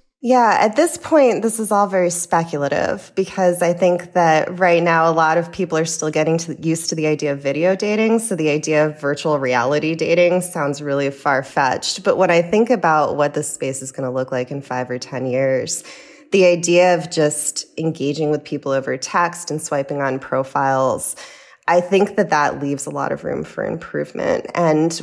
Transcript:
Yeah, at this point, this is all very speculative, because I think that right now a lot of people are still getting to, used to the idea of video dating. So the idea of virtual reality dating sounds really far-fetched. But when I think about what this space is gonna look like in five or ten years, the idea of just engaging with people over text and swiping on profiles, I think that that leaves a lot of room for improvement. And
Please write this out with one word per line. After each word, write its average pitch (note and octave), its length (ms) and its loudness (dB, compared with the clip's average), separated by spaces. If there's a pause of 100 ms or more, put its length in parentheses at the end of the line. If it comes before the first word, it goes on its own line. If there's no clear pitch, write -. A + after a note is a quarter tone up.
(220)
Yeah, A#3+ 380 4
at G#3+ 160 2
this E4 240 2
point, B3+ 420 4
this A3 180 -2
is A3 120 -4
all G3+ 160 2
very F3+ 240 2
speculative, E3 1040 -2
because F3+ 480 0
I F3 100 2
think F3 400 0
that E3 460 2
right E3+ 240 4
now E3 260 4
a - 20 4
lot D#3+ 280 2
of E3+ 120 -4
people F3 280 -4
are E3 60 0
still D#3 260 -4
getting D#3+ 260 2
to, E3 240 -6
used D#3+ 280 -2
to E3+ 60 -4
the D#3 120 -2
idea D3+ 260 -2
of C#3 60 -6
video D3 360 0
dating. G#3+ 440 0
So G#3+ 160 -4
the D#3 160 0
idea D3+ 340 2
of D3+ 160 -6
virtual C#3+ 380 -2
reality C3+ 560 0
dating E3+ 460 2
sounds D3 420 -4
really C#3 260 -2
far-fetched. C#3 920 -2
But - 140 2
when F3+ 120 4
I E3+ 140 4
think G#3+ 260 2
about D#3 460 2
what D3 180 0
this D3+ 180 -6
space C3+ 300 -6
is C3 100 -12
gonna C3 200 -6
look C3 200 -4
like B2+ 200 -4
in C#3 100 -6
five B2+ 300 -8
or B2 80 -6
ten B2+ 260 -8
years, C3 580 -2 (480)
the G3 140 6
idea F3 480 6
of E3 160 -2
just - 560 -2 (140)
engaging D3+ 500 -2
with D3 140 -2
people C#3+ 280 -6
over C3 260 -2
text E3+ 520 -4
and D3+ 100 -6
swiping C#3+ 400 -4
on C3+ 200 -2
profiles, C3+ 960 -2 (520)
I F3 140 4
think F#3+ 360 0
that F3+ 120 0
that D3 320 0
leaves C#3+ 240 -4
a D3+ 60 -8
lot C#3+ 200 -4
of - 120 -6
room C#3+ 200 -6
for - 220 -8
improvement. - 880 -4
And E3 500 2